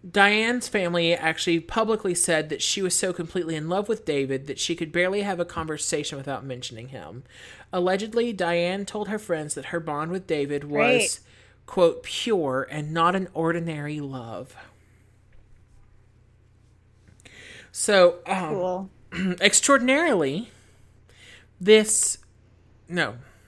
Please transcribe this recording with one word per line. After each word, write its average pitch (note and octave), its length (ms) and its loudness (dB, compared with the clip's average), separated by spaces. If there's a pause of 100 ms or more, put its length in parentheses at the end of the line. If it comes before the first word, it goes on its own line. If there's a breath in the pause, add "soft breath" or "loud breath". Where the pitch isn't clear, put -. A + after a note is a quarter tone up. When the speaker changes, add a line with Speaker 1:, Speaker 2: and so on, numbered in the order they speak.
Speaker 1:
Diane's G#3+ 580 4
family E3+ 480 2
actually D#3+ 460 0
publicly G#3+ 540 -2
said D#3 340 0
that - 140 -6
she - 180 -2
was F3+ 180 0
so F#3 140 -2
completely E3 420 -4
in D#3 140 -6
love G3 180 0
with - 200 -4
David C#3 400 -2
that D3 120 -10
she - 160 -2
could D#3+ 180 -6
barely F#3 300 0
have G3 160 -4
a F3 60 -2
conversation D#3 720 -6
without C3+ 280 -8
mentioning B2 440 -12
him. A2 340 -16 (480 loud breath)
Allegedly, G#3+ 600 0
Diane F3+ 540 -2
told G#3 220 -6
her G#3 100 -4
friends D#3 360 -4
that E3 120 -10
her E3+ 140 -4
bond D#3 300 -4
with F#3 160 -6
David C#3+ 380 -2
was, D3 60 -10 (100)
Speaker 2:
Great. A#3+ 400 2 (460 soft breath)
Speaker 1:
quote, - 360 4
"pure C#3+ 680 -2
and D3+ 240 -8
not E3+ 200 4
an F#3+ 200 -2
ordinary D#3+ 680 -2
love." B2 560 -10 (3250 loud breath)
So, F3+ 560 6
um, F#3 220 -2
Speaker 2:
Cool. F#3 420 -2 (220)
Speaker 1:
<clears throat> F3+ 280 -2
extraordinarily, B3 1080 4 (1120 loud breath)
this, G#3+ 560 6 (720)
no, D#3 280 -2 (320 soft breath)